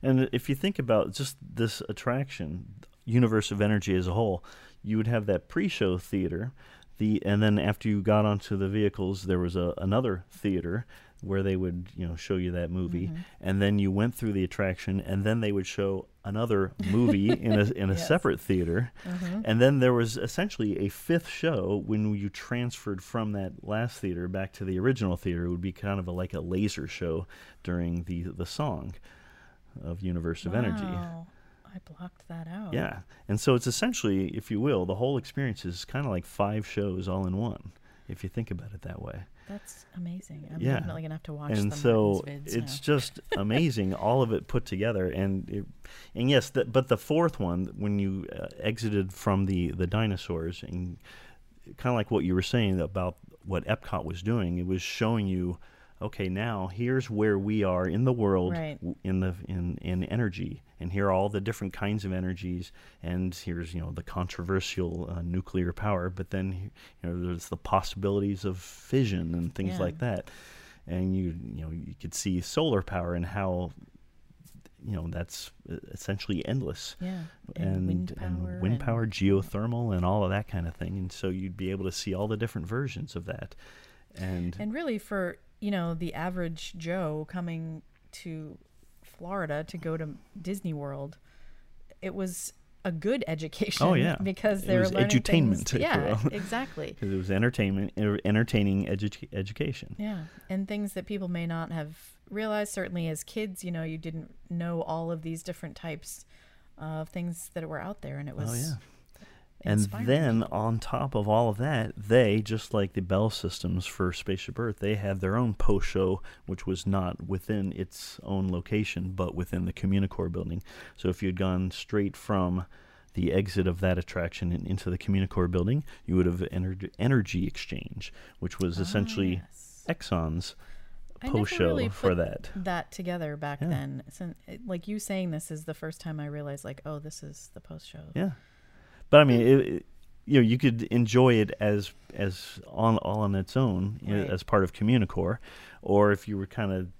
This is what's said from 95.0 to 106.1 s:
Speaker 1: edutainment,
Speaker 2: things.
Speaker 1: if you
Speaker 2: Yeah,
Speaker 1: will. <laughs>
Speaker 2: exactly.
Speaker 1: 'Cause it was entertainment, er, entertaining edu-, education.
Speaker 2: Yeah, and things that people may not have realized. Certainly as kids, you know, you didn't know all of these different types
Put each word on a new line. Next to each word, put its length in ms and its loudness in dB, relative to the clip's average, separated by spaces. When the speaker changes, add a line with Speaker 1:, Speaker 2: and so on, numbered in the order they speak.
Speaker 1:
edutainment, 20 -4
Speaker 2:
things. 40 -2
Speaker 1:
if 140 -2
you 60 4
Speaker 2:
Yeah, 420 2
Speaker 1:
will. 40 4
<laughs> 60 2
Speaker 2:
exactly. 640 -4
Speaker 1:
'Cause 120 -2
it 40 0
was 140 -2
entertainment, 720 2
er, 260 2
entertaining 600 4
edu-, 440 -4
education. 680 -6
Speaker 2:
Yeah, 240 -6
and 180 -4
things 260 -4
that 120 -6
people 220 -4
may 180 -2
not 260 -4
have 240 -6
realized. 420 -2
Certainly 360 -4
as 140 -6
kids, 400 -6
you 80 -4
know, 120 -4
you 160 -6
didn't 340 -10
know 320 -2
all 300 -4
of 100 -4
these 220 -8
different 320 -10
types 500 -10